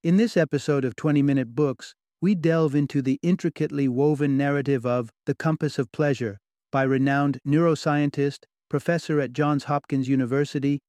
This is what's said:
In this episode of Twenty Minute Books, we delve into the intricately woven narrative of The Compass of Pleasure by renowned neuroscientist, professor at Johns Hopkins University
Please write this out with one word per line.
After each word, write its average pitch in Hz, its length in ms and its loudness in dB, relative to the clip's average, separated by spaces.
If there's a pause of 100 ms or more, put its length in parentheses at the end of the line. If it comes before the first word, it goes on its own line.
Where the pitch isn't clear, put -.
In 175 140 4
this 226 180 2
episode 147 480 0
of 123 100 -4
Twenty 147 260 0
Minute 135 360 0
Books, 139 400 -4 (240)
we 196 160 2
delve 160 400 2
into 143 260 0
the 131 180 0
intricately 151 680 -2
woven 143 480 2
narrative 139 500 0
of 123 240 -2 (140)
The 143 100 -2
Compass 156 460 -2
of 123 100 -2
Pleasure 123 480 -2 (320)
by 135 140 0
renowned 139 600 2
neuroscientist, 147 1000 0 (260)
professor 160 480 -2
at 127 140 -4
Johns 147 320 0
Hopkins 139 440 -4
University 139 680 0 (100)